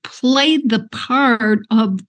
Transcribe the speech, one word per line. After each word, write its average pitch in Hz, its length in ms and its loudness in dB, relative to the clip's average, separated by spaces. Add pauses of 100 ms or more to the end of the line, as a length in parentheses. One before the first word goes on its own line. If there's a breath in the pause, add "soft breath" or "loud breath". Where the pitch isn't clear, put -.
play 277 540 0
the 226 340 -2
part 226 800 0
of 208 380 0